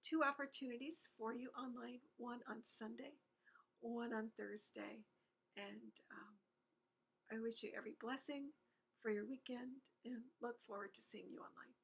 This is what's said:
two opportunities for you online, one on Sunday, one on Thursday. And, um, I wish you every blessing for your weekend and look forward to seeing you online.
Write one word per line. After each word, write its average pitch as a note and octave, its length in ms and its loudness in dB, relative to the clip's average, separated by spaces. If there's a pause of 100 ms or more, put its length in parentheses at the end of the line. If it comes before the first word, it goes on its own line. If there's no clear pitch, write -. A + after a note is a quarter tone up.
two D#4+ 220 8
opportunities C#4 840 2 (100)
for A3+ 160 2
you B3 240 -2
online, B3 400 -2 (200)
one A#3+ 280 -2
on A3+ 160 -2
Sunday, B3 560 -4 (640)
one A#3 340 2
on A3 240 2
Thursday. G#3 640 -4 (540)
And, G#3 340 -6 (220)
um, G#3 260 -12 (920)
I A3+ 80 2
wish A3+ 240 4
you - 120 0
every - 240 -2
blessing C#4 520 0 (500)
for A3+ 80 6
your G#3 160 6
weekend B3+ 640 -4 (140)
and A#3 180 -2 (180)
look A#3 220 0
forward G3+ 320 -4
to - 80 -6
seeing F#3+ 300 -4
you - 80 -6
online. - 440 -12